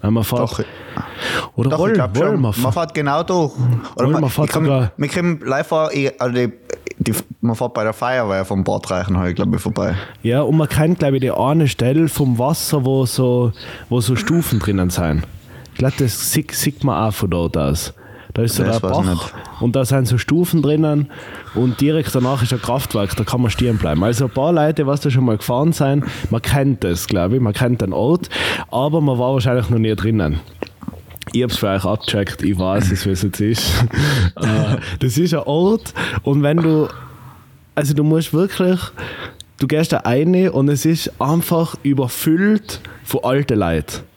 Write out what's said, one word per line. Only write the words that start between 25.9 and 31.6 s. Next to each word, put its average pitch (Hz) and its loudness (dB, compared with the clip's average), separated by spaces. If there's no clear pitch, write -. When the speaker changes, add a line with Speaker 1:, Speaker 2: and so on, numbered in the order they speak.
Speaker 1:
man 113 0
kennt 139 2
das, 85 0
glaub 92 2
ich, 131 2
man 107 2
kennt 123 0
den 95 -2
Ort, 139 0
aber 147 0
man 135 2
war 127 2
wahrscheinlich 123 2
noch 117 4
nie 110 2
drinnen. 92 0
Ich 120 2
hab's 117 -2
für 110 0